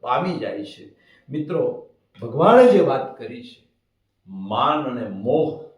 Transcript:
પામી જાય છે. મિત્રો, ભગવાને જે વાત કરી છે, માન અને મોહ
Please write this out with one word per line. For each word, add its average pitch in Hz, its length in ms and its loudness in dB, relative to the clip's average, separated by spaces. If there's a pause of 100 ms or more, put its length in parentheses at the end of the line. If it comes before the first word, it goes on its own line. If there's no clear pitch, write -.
પામી 147 400 -4
જાય 104 300 -8
છે. - 120 -20 (460)
મિત્રો, 151 340 -4 (560)
ભગવાને 175 540 6
જે 185 160 6
વાત - 180 -4 (100)
કરી 123 300 -16
છે, - 120 -20 (880)
માન 143 420 0
અને 120 140 -8 (200)
મોહ 151 240 0 (280)